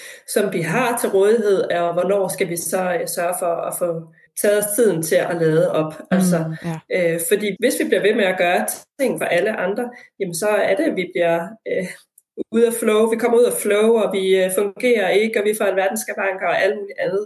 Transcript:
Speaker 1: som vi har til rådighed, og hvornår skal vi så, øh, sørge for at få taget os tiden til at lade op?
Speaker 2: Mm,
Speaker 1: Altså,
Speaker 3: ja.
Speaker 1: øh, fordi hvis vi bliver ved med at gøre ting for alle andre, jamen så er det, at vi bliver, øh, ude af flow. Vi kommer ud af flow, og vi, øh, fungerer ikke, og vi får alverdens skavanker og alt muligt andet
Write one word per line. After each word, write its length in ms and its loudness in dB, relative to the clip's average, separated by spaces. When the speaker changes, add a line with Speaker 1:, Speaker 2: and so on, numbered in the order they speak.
Speaker 1:
som 180 0
vi 80 -2
har 380 -2
til 100 -2
rådighed, 640 4
og 220 -2
hvornår 360 0
skal 200 -4
vi 80 -4
så, 440 -4
øh, 80 -6
sørge 300 -4
for 80 -4
at 100 -8
få 340 -6
taget 160 4
os 180 -2
tiden 260 2
til 140 -2
at 240 0
lade 320 4
op? 280 -2
Speaker 2:
Mm, 100 -16
Speaker 1:
Altså, 540 2
Speaker 3:
ja. 500 -2
Speaker 1:
øh, 140 -4
fordi 320 0
hvis 200 2
vi 40 0
bliver 180 2
ved 120 4
med 100 2
at 140 0
gøre 280 2
ting 200 0
for 40 -2
alle 320 0
andre, 340 -4
jamen 140 -4
så 140 -2
er 280 2
det, 80 0
at 120 0
vi 80 -2
bliver, 260 2
øh, 180 -4
ude 140 4
af 60 0
flow. 380 2
Vi 60 2
kommer 220 2
ud 60 6
af 80 2
flow, 260 2
og 100 -2
vi, 320 2
øh, 140 0
fungerer 520 0
ikke, 300 2
og 80 -2
vi 100 0
får 60 0
alverdens 360 0
skavanker 460 -6
og 160 0
alt 180 0
muligt 180 -12
andet 280 -2